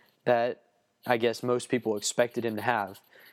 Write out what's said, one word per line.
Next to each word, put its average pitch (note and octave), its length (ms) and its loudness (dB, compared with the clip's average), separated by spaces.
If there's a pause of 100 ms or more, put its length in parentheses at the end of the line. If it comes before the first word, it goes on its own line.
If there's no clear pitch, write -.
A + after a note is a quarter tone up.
(260)
that A#2+ 360 0 (440)
I B2 120 2
guess A2+ 260 0
most B2 260 0
people A2+ 260 0
expected A#2+ 480 -2
him A2+ 120 -2
to G#2 80 -6
have. G#2 380 -2 (320)